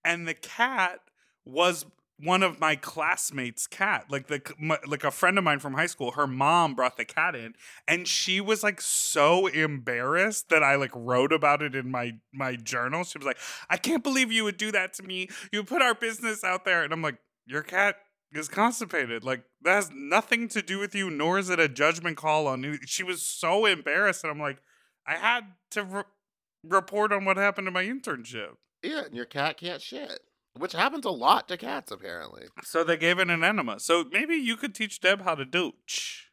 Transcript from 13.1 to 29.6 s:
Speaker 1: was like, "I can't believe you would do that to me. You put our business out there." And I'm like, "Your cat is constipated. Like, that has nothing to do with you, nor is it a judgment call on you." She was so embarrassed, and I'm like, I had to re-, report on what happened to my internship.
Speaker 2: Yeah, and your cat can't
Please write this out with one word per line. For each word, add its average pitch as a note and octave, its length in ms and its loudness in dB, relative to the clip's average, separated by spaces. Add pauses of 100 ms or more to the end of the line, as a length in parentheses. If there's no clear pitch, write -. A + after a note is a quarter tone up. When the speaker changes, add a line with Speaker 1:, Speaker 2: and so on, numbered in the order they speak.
Speaker 1:
was C#3 100 -14
like, C3 120 -2 (320)
"I F3+ 80 2
can't C#4 260 0
believe C4 260 2
you A3+ 140 2
would G3+ 140 -2
do G#3+ 140 -2
that F#3 220 0
to G3 80 -12
me. F#3 280 -8 (200)
You G#3 140 -2
put C4+ 160 -2
our B3 140 6
business A3 500 -4
out F#3 220 0
there." F3 160 4
And D3 100 -2
I'm E3 80 -4
like, D3 160 -2 (300)
"Your C#3 160 -6
cat G3 340 2 (360)
is D3+ 160 -6
constipated. F3 760 0
Like, B2+ 200 -4 (180)
that F3 120 4
has F#3+ 200 0
nothing G3+ 540 0
to A3 120 -2
do F#3 180 -6
with G3+ 160 -6
you, G3 160 -2
nor D#3+ 280 2
is F#3 100 -2
it F3 120 0
a D#3 80 6
judgment D#3+ 480 0
call D#3 320 0
on B2+ 160 -4
you." D3 200 -6
She F#3 200 -4
was F3+ 180 -4
so F#3+ 420 0
embarrassed, F3 600 2
and D#3+ 80 -4
I'm D3 80 -8
like, C#3 180 -4 (480)
I D3+ 80 -2
had A3 300 0 (260)
to G#3 140 -4
re-, F#3+ 180 -6 (640)
report G3 480 2
on G3 120 0
what F#3+ 120 4
happened G3+ 320 2
to - 20 -4
my F3+ 140 -2
internship. A#2+ 720 -8 (260)
Speaker 2:
Yeah, C#4 220 -6
and - 100 -16
your A#2+ 100 -6
cat D3 320 -2
can't F3 240 -10